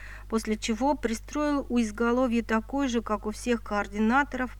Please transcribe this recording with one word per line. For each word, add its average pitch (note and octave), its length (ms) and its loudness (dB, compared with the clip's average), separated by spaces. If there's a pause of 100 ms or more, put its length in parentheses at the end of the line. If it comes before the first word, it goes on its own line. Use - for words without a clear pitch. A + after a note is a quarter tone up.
(280)
после A3 280 -2
чего A#3+ 380 0
пристроил C#4+ 760 0
у A#3+ 120 2
изголовья A#3 600 2
такой B3+ 460 0
же, A#3 140 0
как G#3+ 240 -2
у G#3+ 40 -2
всех A#3 320 -2
координаторов, A3 960 0